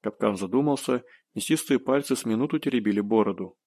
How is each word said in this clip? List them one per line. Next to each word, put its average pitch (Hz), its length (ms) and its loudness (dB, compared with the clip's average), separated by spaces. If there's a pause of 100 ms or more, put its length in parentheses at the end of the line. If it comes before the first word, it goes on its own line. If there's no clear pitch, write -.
Капкан 107 360 -2
задумался, 127 680 0 (300)
мясистые 147 440 0
пальцы 135 380 0
с - 80 -8
минуту 120 340 0
теребили 107 420 0
бороду. 101 680 0